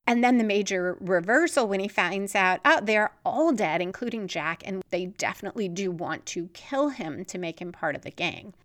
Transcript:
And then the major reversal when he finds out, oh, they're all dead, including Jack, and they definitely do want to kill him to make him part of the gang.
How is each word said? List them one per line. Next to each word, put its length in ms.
And 140
then 160
the 60
major 560
reversal 640
when 140
he 80
finds 480
out, 280
oh, 160
they're 300
all 280
dead, 300
including 460
Jack, 360
and 260
they 160
definitely 640
do 220
want 360
to 280
kill 360
him 340
to 140
make 220
him 120
part 240
of 60
the 100
gang. 420